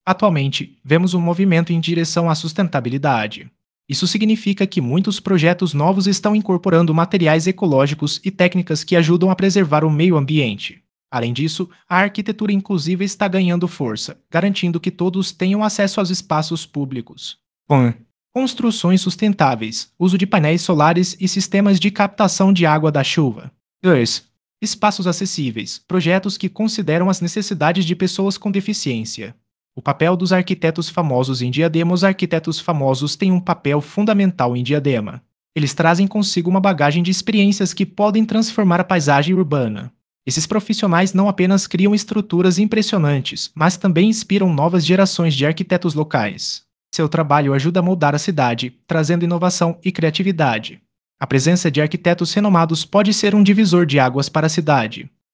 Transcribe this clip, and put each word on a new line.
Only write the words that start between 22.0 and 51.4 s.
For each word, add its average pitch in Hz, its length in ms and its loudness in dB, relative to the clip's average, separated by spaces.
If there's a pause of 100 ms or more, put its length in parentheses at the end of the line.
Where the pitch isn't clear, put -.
de 175 120 2
água 156 280 2
da 139 100 0
chuva. 127 480 -2 (320)
Dois, 139 400 2 (380)
espaços 208 440 -2
acessíveis, 143 800 -4
projetos 185 520 0
que 190 100 -6
consideram 185 640 -2
as 185 100 -2
necessidades 175 640 -2
de 170 100 0
pessoas 185 440 -2
com - 120 -6
deficiência. 123 840 -6 (400)
O 127 60 -16
papel 160 340 0
dos 180 160 -2
arquitetos 175 560 -2
famosos 131 540 -2
em 123 100 -2
Diadema. 165 420 0
Os 180 120 0
arquitetos 165 520 -2
famosos 139 600 -2
têm 190 160 2
um 180 80 2
papel 147 400 -2
fundamental 190 760 0
em 123 80 -2
Diadema. 127 580 -2 (320)
Eles 147 200 -2
trazem 175 340 2
consigo 190 420 -2
uma 190 120 2
bagagem 165 420 2
de 180 80 0
experiências 202 640 0
que 196 120 -2
podem 208 380 0
transformar 214 560 0
a 180 60 0
paisagem 147 500 2
urbana. 131 560 -2 (320)
Esses 156 220 -4
profissionais 190 680 0
não 196 140 2
apenas 190 380 2
criam 202 300 2
estruturas 190 640 0
impressionantes, 190 960 0
mas 170 200 2
também 185 320 2
inspiram 202 460 0
novas 160 320 2
gerações 175 480 2
de 135 140 0
arquitetos 170 480 -2
locais. 135 640 -4 (320)
Seu 156 160 -2
trabalho 147 460 0
ajuda 165 240 0
a 170 40 2
moldar 170 300 0
a 147 60 0
cidade, 123 560 -2 (100)
trazendo 170 380 0
inovação 170 600 0
e 185 80 -2
criatividade. 156 880 -2 (400)
A 139 60 -8
presença 156 460 2